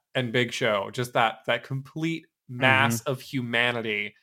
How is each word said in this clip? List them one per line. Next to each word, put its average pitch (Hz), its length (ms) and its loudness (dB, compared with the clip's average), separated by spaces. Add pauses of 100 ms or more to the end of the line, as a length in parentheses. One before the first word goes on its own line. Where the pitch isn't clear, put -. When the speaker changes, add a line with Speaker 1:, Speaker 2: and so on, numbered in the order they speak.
(140)
Speaker 1:
and 127 180 -2
Big 117 220 2
Show, 107 400 0
just 123 200 -4
that, 117 340 2
that 120 160 0
complete 156 640 -6 (200)
mass 131 540 4
Speaker 2:
Mm-hmm. 147 100 -4
Speaker 1:
of 127 100 -6
humanity 117 1000 -2